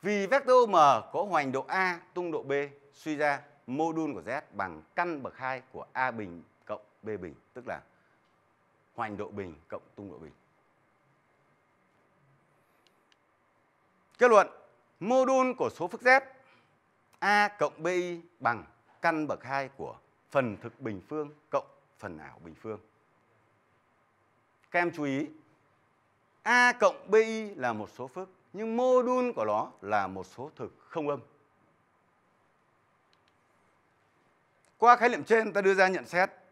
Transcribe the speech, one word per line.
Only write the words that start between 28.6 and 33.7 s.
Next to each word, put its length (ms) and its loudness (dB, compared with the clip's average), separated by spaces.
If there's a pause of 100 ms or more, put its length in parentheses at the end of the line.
mô 240 4
đun 320 0
của 120 -4
nó 260 -2 (100)
là 260 -2
một 160 -10
số 320 -16
thực 240 -14
không 300 -8
âm. 100 -4 (3500)